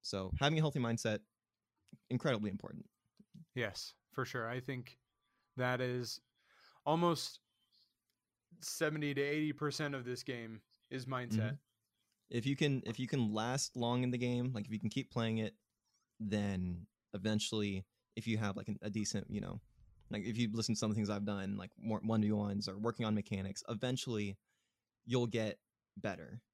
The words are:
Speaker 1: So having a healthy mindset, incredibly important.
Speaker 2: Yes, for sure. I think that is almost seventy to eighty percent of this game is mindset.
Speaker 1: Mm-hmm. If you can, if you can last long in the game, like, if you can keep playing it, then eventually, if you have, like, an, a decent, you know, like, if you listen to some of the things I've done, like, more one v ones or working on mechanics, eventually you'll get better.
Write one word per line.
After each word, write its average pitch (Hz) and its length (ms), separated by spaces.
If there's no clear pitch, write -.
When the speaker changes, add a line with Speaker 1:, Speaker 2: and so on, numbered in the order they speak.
Speaker 1:
So 95 360
having 151 200
a 156 40
healthy 147 180
mindset, 117 400
incredibly 117 400
important. - 360
Speaker 2:
Yes, 110 400
for 131 120
sure. 120 240
I 127 120
think 127 380
that 127 240
is 123 400
almost 165 540
seventy 151 540
to 139 80
eighty 151 300
percent 147 420
of 131 100
this 123 180
game 113 400
is 131 160
mindset. 120 460
Speaker 1:
Mm-hmm. - 20
If 117 160
you 139 100
can, 139 300
if 117 120
you 131 80
can 117 260
last 120 440
long 123 260
in 123 80
the 123 80
game, 123 360
like, 104 120
if - 60
you 107 80
can 113 100
keep 135 200
playing 113 280
it, 110 160
then 95 680
eventually, 104 720
if 113 100
you 113 120
have, 104 180
like, 98 120
an, 101 140
a 107 80
decent, 104 400
you 101 100
know, - 200
like, 104 140
if 110 140
you 120 140
listen 113 220
to 107 40
some 107 120
of 104 60
the - 20
things 104 120
I've 101 160
done, 101 300
like, 95 220
more 107 240
one 110 200
v 104 100
ones 104 360
or 95 100
working 113 280
on 107 80
mechanics, 98 540
eventually 113 680
you'll 120 240
get 110 320
better. 98 460